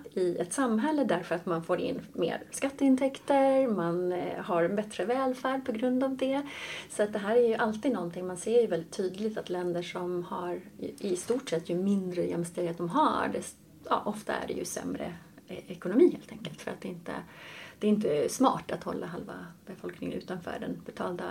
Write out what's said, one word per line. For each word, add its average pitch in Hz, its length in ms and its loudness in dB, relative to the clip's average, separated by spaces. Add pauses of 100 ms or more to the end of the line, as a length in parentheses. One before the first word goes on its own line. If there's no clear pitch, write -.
(140)
i 180 240 2
ett 185 140 -2
samhälle 269 520 2
därför 180 300 0
att 175 120 -4
man 165 180 0
får - 160 0
in - 200 -2 (120)
mer - 380 -2
skatteintäkter, 269 1160 4
man, 180 440 2
eh, 180 320 -4
har 175 200 4
en 196 120 2
bättre 208 280 -2
välfärd 262 600 0
på 254 80 -4
grund 254 320 2
av 269 120 0
det. 269 260 0 (480)
Så - 120 0
att 208 100 0
det 214 60 -4
här 208 180 2
är 240 120 8
ju 220 60 4
alltid 220 380 2
någonting, 180 340 -4
man 185 100 -6
ser 226 240 4
ju 226 60 4
väldigt 165 260 -2
tydligt 208 460 -2
att - 120 -8
länder 180 320 -2
som 180 420 -4
har 175 360 -6 (180)
i, - 340 -4
i 180 40 0
stort 247 340 -2
sett 165 200 -2
ju 175 40 0
mindre 185 520 2
jämställdhet 170 520 -2
de 175 100 -2
har, 254 440 4
dess-, - 220 -6 (340)
ja, - 160 2
ofta 214 280 -4
är - 140 -2
det - 60 -4
ju - 120 -4
sämre, - 500 -6 (340)
eh, 185 100 -10 (120)
ekonomi 208 400 6 (100)
helt - 120 -18
enkelt. - 280 -12
För - 100 -8
att - 100 -8
det 196 80 -8
inte, 175 240 -10 (640)
det 214 80 0
är 214 40 6
inte 170 380 4
smart - 440 2
att 170 120 -6
hålla - 220 -4
halva 170 280 -10 (320)
befolkningen 180 520 -8
utanför 180 420 -8
den - 260 -6
betalda 180 440 -6